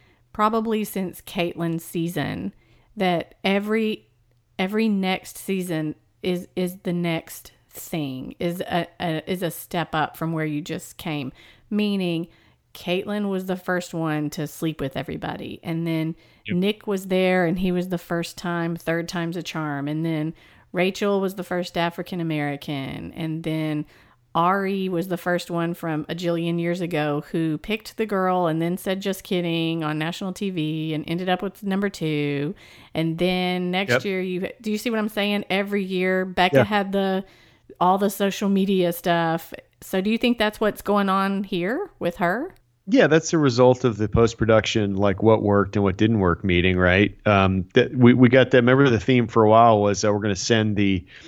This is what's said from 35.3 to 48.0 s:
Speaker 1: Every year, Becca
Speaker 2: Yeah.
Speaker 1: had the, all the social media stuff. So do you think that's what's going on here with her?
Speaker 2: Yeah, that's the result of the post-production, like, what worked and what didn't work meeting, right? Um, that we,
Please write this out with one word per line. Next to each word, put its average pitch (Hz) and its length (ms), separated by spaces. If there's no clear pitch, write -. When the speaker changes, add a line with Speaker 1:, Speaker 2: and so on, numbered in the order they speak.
Speaker 1:
Every 202 340
year, 185 400
Becca 185 340
Speaker 2:
Yeah. 247 60
Speaker 1:
had 202 300
the, 190 320
all 180 160
the 196 120
social 202 380
media 190 460
stuff. 165 600
So - 180
do 190 100
you 226 80
think 240 200
that's 214 240
what's 208 200
going 202 280
on 196 340
here 202 460
with - 180
her? 208 360
Speaker 2:
Yeah, 214 180
that's 156 240
the 175 60
result 127 460
of 113 140
the 104 100
post-production, 110 880
like, 98 260
what 110 220
worked 101 320
and 104 80
what 95 140
didn't 110 220
work 90 260
meeting, 90 320
right? 90 400
Um, 95 460
that 123 200
we, 123 200